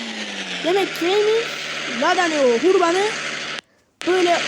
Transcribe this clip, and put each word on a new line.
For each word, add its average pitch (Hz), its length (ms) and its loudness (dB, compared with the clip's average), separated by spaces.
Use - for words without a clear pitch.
Demek 370 340 0
ki 330 80 -4
neymiş? 427 400 2
Lada'nın 311 540 2
o 233 60 2
kurbanı 359 420 4
böyle 349 240 2